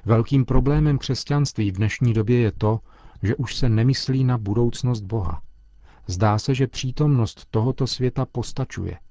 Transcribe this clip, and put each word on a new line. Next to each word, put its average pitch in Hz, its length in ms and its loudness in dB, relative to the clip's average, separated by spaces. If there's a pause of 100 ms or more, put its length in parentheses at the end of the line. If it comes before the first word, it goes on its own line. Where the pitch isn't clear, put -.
Velkým 117 400 2
problémem 139 540 4
křesťanství 135 720 -2
v 95 60 -6
dnešní 110 360 0
době 113 280 2
je 110 120 2
to, 110 280 0 (420)
že 98 140 0
už - 200 -6
se 131 120 2
nemyslí 131 560 2
na 123 140 2
budoucnost 113 640 0
Boha. 98 420 -4 (640)
Zdá 104 320 2
se, 135 160 -2
že 127 120 0
přítomnost 127 840 -2
tohoto 123 360 0
světa 127 400 -2
postačuje. 95 720 -6 (120)